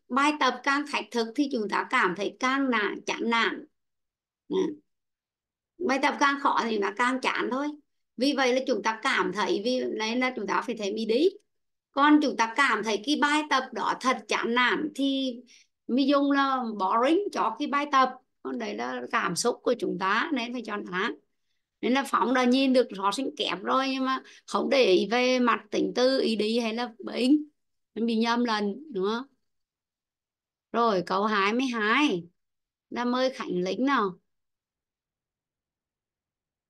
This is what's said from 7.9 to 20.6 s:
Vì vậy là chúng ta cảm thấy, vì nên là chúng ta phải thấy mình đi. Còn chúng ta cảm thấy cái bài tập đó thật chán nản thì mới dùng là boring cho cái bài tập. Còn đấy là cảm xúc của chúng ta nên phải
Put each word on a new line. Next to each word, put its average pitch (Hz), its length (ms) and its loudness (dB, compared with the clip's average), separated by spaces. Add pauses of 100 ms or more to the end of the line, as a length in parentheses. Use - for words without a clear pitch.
Vì 269 200 0
vậy 254 180 2
là 262 120 2
chúng 214 160 -2
ta 220 200 -2
cảm 208 300 0
thấy, 196 320 -2
vì 247 200 0 (140)
nên 220 220 -2
là 254 160 0
chúng 202 100 -6
ta 185 200 -2
phải 240 120 -4
thấy 202 140 -4
mình 220 160 -4
đi. 269 200 4 (640)
Còn 294 300 6
chúng 233 140 0
ta 226 200 0
cảm 240 280 2
thấy 214 220 -2
cái 285 140 0
bài 294 300 2
tập 262 220 0
đó 190 280 -2
thật 247 280 0
chán 226 260 0
nản 240 400 0
thì 269 460 -2 (480)
mới 254 180 2
dùng 285 240 4
là 269 340 2 (140)
boring 233 400 2 (140)
cho 214 260 -2
cái 294 100 -4
bài 285 240 -2
tập. 262 220 4 (280)
Còn 262 160 -6
đấy 208 160 -8
là 247 360 -6
cảm 202 260 0
xúc - 260 -2
của 240 160 2
chúng 185 200 -4
ta 214 340 0
nên 240 200 -4
phải 247 140 -8